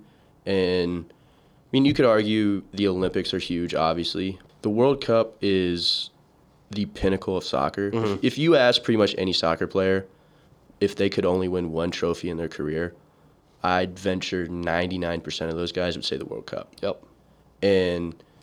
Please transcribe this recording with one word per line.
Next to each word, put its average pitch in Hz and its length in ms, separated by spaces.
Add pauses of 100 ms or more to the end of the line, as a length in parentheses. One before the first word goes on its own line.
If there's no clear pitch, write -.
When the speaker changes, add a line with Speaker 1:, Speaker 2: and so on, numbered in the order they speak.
(460)
Speaker 1:
And, 90 680
I - 600
mean, 135 140
you 143 80
could 143 120
argue 107 640
the 101 160
Olympics 92 460
are 95 60
huge, 85 340
obviously. 85 680 (220)
The 110 80
World 131 340
Cup 113 380
is 92 680 (600)
the 104 180
pinnacle 95 500
of 85 60
soccer. 98 480
Speaker 2:
Mm-hmm. 110 240
Speaker 1:
If, 95 80
if 127 140
you 160 180
ask 123 280
pretty 113 140
much 104 200
any 92 160
soccer 82 340
player 95 400 (720)
if 101 160
they 101 140
could 98 160
only 92 220
win 90 240
one 82 200
trophy 85 380
in 82 80
their 82 100
career, 78 460 (720)
I'd 90 340
venture 92 500
ninety-nine 85 720
percent 80 280
of 82 80
those 87 140
guys 87 240
would - 80
say - 140
the - 80
World - 220
Cup. - 340
Speaker 2:
Yep. - 200 (600)
Speaker 1:
And 87 540 (280)